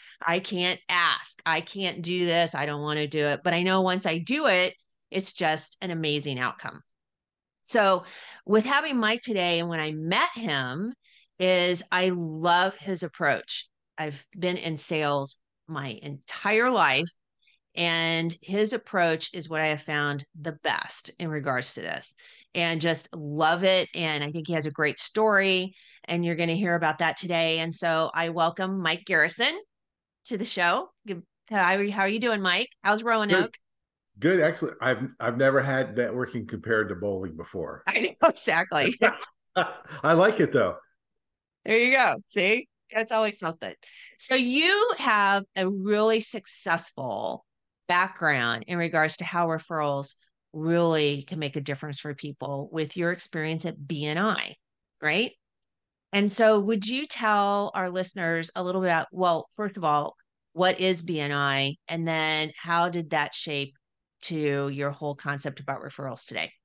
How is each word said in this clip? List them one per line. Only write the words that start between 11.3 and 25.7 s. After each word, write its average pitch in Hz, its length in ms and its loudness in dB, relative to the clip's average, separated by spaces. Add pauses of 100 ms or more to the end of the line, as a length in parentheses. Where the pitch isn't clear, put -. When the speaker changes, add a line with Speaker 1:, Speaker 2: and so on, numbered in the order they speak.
Speaker 1:
is 180 540 2
I 185 180 4
love 175 640 2
his 185 280 -6
approach. - 640 -2 (300)
I've 147 260 -8 (120)
been 180 200 -2
in 156 220 -6
sales 143 580 -2 (300)
my 139 340 -10
entire 208 720 0
life, 160 380 4 (640)
and 165 640 0
his 208 320 -2
approach 170 640 0
is 160 120 -10
what 156 140 -4
I 156 60 2
have 151 160 -2
found 147 500 -2
the 151 300 -10
best - 560 -4
in 165 100 -6
regards 135 460 -4
to 104 60 -12
this, 82 340 -10 (400)
and 165 260 0
just 165 320 0
love 160 500 0
it. 185 300 4
And 156 300 -2
I 147 80 -6
think 160 160 -8
he 170 60 -2
has 156 120 0
a 151 60 -4
great 151 280 -2
story, 190 760 2 (300)